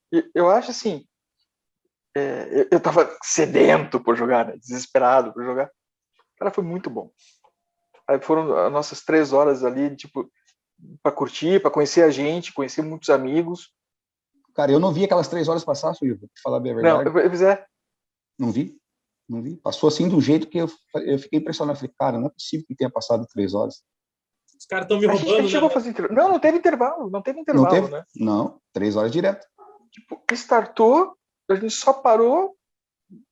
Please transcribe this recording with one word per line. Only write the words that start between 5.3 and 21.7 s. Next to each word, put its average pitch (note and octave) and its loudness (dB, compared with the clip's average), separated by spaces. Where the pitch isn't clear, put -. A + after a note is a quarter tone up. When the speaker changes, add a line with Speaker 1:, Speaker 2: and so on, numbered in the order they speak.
Speaker 1:
por A2+ -12
jogar. B2+ -6
Cara, G3+ -4
foi G3 -4
muito F3 -8
bom. A2+ -10
Aí C#3 2
foram D#3+ -2
as F2+ 0
nossas D3 -6
três D#3 2
horas C#3 2
ali, C3+ -4
tipo, - -12
pra D3 -2
curtir, E3 -2
pra G3 0
conhecer D3+ 2
a D#3+ 8
gente, D3 -4
conhecer C3+ -6
muitos D#3 -8
amigos. D3+ 0
Speaker 2:
Cara, C#3+ 0
eu C#3+ 4
não F3+ 2
vi F#3 0
aquelas F3+ 0
três E3 -4
horas E3 -2
passar, D#3+ -4
Silvio, A#2+ -4
pra G#2+ -20
te - -20
falar B2+ -4
bem B2 -6
a - -6
Speaker 1:
Não, D#3 4
Speaker 2:
verdade. C3+ 0
Speaker 1:
eu, F3 4
eu, F3+ 2
é. G3 0
Speaker 2:
Não A#2+ -2
vi, C#3 -6
não A#2 -8
vi. D3+ -12
Passou - -2
assim E3 0
de F3+ 0
um D3 4
jeito D3+ 2
que - -8
eu, E3 -2
eu C#3 -2
fiquei D#3 -4
impressionado. D3+ -6